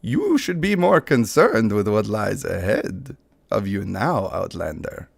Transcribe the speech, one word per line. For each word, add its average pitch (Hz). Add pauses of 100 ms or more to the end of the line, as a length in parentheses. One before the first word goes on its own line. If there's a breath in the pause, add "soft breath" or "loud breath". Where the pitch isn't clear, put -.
You 330
should 175
be 190
more 180
concerned 117
with 104
what 107
lies 101
ahead 92 (340)
of 104
you 98
now, 98
Outlander. 85